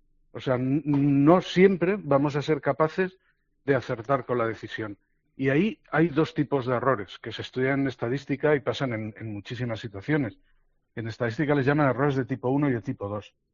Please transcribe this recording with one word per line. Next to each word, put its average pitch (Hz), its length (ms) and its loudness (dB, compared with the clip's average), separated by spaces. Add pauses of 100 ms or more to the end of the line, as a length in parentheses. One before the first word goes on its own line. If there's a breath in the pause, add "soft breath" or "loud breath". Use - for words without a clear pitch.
(320)
O 120 80 -12
sea, 131 160 0
n-, 131 280 0
no 143 560 6
siempre 185 580 4
vamos 143 380 2
a 147 60 -2
ser 156 180 0
capaces 160 560 0 (480)
de 139 120 2
acertar 123 500 -2
con 123 120 -2
la 117 80 2
decisión. 110 520 -8 (380)
Y 135 120 0
ahí 170 320 2 (100)
hay 160 180 4
dos 147 260 0
tipos 139 320 -2
de 127 80 0
errores 117 460 -2
que 117 120 -12
se - 100 -10
estudian 135 380 -2
en 139 80 0
estadística 139 640 -2
y 143 60 0
pasan 123 320 -4
en, 110 260 -8
en 110 140 -10
muchísimas 113 480 -8
situaciones. 113 580 -4 (560)
En 117 140 -8
estadística 120 460 -2
les 139 120 2
llaman 147 220 2
errores 135 280 0
de 131 80 -2
tipo 127 260 -4
uno 143 180 2
y 135 40 2
de 117 100 -2
tipo 135 260 -8
dos, 101 260 -8 (200)